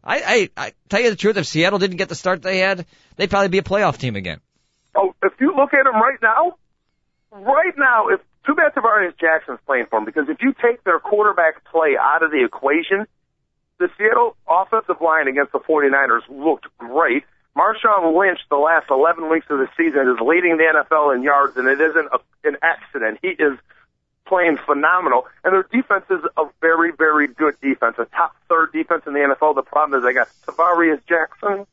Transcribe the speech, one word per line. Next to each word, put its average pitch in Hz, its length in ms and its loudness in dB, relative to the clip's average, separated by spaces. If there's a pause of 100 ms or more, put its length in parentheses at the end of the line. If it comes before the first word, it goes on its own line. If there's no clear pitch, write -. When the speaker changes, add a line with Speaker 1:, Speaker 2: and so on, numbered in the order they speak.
Speaker 1:
I, 214 540 -2
I, 123 100 -10
I 110 60 -16 (160)
tell 202 120 -2
you 240 100 2
the 202 60 -8
truth, 208 200 0
if 160 100 -4
Seattle 180 320 0
didn't 185 200 -2
get 190 100 -4
the 170 60 -12
start 180 280 -4
they 185 160 -4
had, 185 260 -2 (320)
they'd 190 140 -2
probably 196 180 2
be 185 100 0
a 196 40 0
playoff 190 360 0
team 120 180 -6
again. 90 240 -10 (540)
Speaker 2:
Oh, 190 280 0
if 190 180 0
you 302 160 0
look 285 180 2
at 269 120 4
'em 247 140 0
right 247 220 0
now, 269 340 0 (760)
right 277 440 0
now, 247 320 2
if, 196 120 0 (260)
too 294 80 0
bad 311 200 2
Tavarius 208 440 0
Jackson's 160 480 -2
playing 123 220 -2
for 113 100 -2
'em, 107 60 -4
because 139 240 -4
if 156 140 -6
you 262 200 0
take 240 220 -2
their 170 160 0
quarterback 190 640 0
play 160 360 0
out 156 220 2
of 156 80 -2
the 139 140 0
equation, 160 640 -2 (720)
the 180 100 -2 (100)
Seattle 233 380 0 (100)
offensive 185 540 -2
line 156 280 0
against 135 240 -2
the 139 80 -4
forty-niners 139 680 0
looked 143 380 -4 (120)
great. 131 460 -2 (320)
Marshawn 190 640 2
Lynch, 190 220 0 (100)
the 147 60 0
last 151 340 2
eleven 160 400 2
weeks 160 180 -2
of 143 100 -2
the 131 180 -2
season, 143 320 0
is 120 120 0
leading 165 380 2
the 160 100 4
N 156 100 2
F 147 140 -2
L 147 180 2
in 123 120 0
yards, 139 340 2
and 127 100 -2
it 139 140 0
isn't 156 320 0
a, 127 60 -2 (280)
an 143 160 -2
accident. 117 600 -4
He 185 60 -4
is 147 300 -2 (680)
playing 175 380 0
phenomenal. 151 640 0 (180)
And 185 100 2
their 190 100 0
defense 214 460 -2
is 180 100 -2 (160)
a 160 80 0 (160)
very, 165 320 2
very 151 360 2
good 147 320 -2
defense, 123 380 -2
a 117 80 -4
top - 280 -4 (140)
third 160 240 0
defense 160 340 -4
in 147 60 -10
the 143 100 0
N 139 100 2
F 131 100 -2
L. 151 120 2
The 135 80 -2
problem 143 360 -2
is 123 60 -2
they 123 80 2
got 127 160 0 (180)
Tavarius 170 600 0
Jackson 196 640 -4